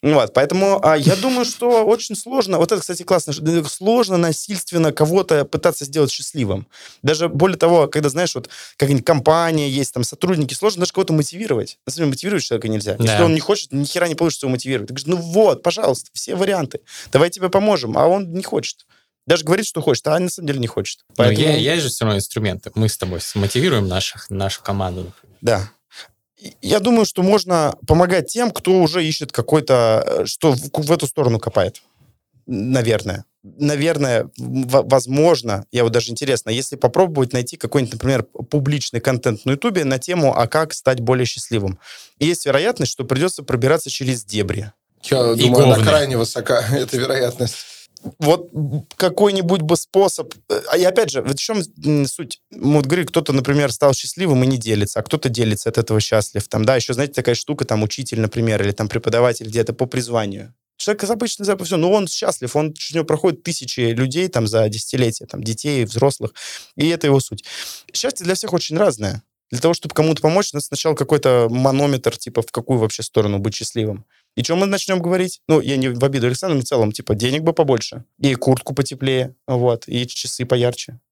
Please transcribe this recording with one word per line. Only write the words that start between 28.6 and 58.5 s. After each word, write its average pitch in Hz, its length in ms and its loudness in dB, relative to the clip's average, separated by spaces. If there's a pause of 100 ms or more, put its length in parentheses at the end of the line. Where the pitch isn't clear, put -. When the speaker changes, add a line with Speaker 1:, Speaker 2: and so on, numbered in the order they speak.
Speaker 1:
уже 160 220 2
ищет 156 280 -4
какой-то, 123 720 2
э, - 200 0
что - 260 2
в, 123 60 2 (140)
в 151 200 0
эту 160 140 0
сторону 123 320 0
копает. 98 440 -2 (640)
Наверное. 110 800 -2 (180)
Наверное, 143 960 -2
в-, 127 500 0
возможно, 127 840 2
я 120 120 2
вот 113 80 2
даже 120 180 0
интересно, 120 400 -2
если 131 260 -4
попробовать 143 560 2
найти 123 240 -2
какой-нибудь, 123 380 -2
например, 123 300 0 (260)
публичный 139 500 -2
контент 120 440 -2
на 131 80 0
Ютубе 180 320 0
на 131 140 0
тему, 156 380 2
а 117 100 2
как 156 280 -2
стать 127 260 0
более 127 260 2
счастливым. 101 520 -4 (400)
И 143 80 0
есть 170 200 -2
вероятность, 147 460 0
что 131 120 -8
придется 147 380 -2
пробираться 135 480 0
через 127 340 -4
дебри. 104 480 -4 (300)
Speaker 3:
Я 120 300 2
Speaker 2:
И 113 100 2
Speaker 3:
думаю, 123 240 6
она 127 100 8
Speaker 2:
говны. 110 140 4
Speaker 3:
крайне 139 260 2
высока, 120 520 0
<laughs> 123 40 0
эта 135 240 -2
вероятность. 123 600 -2 (600)
Speaker 1:
Вот 170 320 2 (460)
какой-нибудь 185 680 2
бы 165 140 2
способ, - 580 0 (160)
э, - 100 -2 (100)
а 156 60 2
и 180 80 4
опять 185 260 2
же, 135 120 -4
вот 139 160 -4
в - 40 -6
чем, 214 200 -4 (220)
м, 143 220 2
суть? - 340 -10 (100)
Мы 143 260 2
вот 139 100 4
говорили, 165 200 0
кто-то, 151 260 0
например, 139 400 2
стал 139 220 4
счастливым 139 500 0
и - 20 4
не 131 120 2
делится, 110 420 -2
а - 20 -6
кто-то 151 280 -2
делится, 110 400 0
от - 80 0
этого 110 220 2
счастлив. 107 480 -2
Там, 110 180 -2
да, 131 100 4
еще, 123 180 -2
знаете, 139 200 -4
такая 123 200 2
штука, 143 300 -4
там, 107 180 0
учитель, 113 380 -4
например, 110 420 0